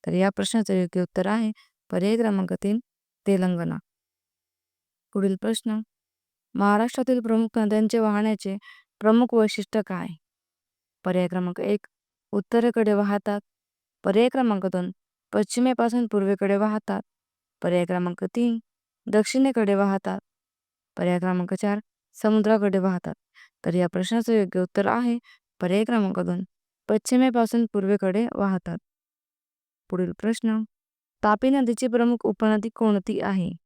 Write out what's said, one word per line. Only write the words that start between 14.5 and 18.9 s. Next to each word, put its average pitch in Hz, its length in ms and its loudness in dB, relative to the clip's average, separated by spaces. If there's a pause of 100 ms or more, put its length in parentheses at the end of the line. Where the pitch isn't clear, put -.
दोन 180 240 -4 (440)
पश्चिमेपासून 240 720 0
पूर्वेकडे 202 500 0
वाहतात, 214 460 -2 (600)
पर्याय 175 220 0
क्रमांक 180 400 -4
तीन 233 340 -2 (480)